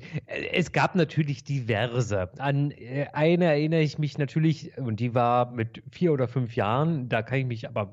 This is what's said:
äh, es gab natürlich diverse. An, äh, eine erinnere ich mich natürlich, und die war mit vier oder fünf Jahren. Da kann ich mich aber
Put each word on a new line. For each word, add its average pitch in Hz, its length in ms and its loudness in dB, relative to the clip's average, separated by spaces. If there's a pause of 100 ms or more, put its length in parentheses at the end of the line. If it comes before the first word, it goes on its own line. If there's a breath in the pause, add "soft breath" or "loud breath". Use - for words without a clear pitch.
(260 loud breath)
äh, 76 260 -6
es 180 200 0
gab 151 240 2
natürlich 151 480 0
diverse. 117 840 0 (120)
An, 143 320 0
äh, 131 400 -6
eine 170 320 4
erinnere 156 380 4
ich 147 160 0
mich 151 200 -2
natürlich, 156 600 0
und 113 200 -4
die 120 160 -2
war 120 380 2
mit 117 280 -6 (120)
vier 175 200 2
oder 131 140 2
fünf 117 300 -4
Jahren. 127 520 0
Da 113 140 0
kann 127 160 -2
ich 131 80 0
mich 117 220 -6
aber 107 240 -4